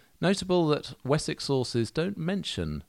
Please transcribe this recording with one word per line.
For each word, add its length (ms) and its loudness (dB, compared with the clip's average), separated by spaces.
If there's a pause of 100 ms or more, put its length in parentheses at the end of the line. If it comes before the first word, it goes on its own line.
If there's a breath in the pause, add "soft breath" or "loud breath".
(200 loud breath)
notable 480 2
that 340 0
Wessex 420 0
sources 460 0
don't 280 -2
mention 720 -2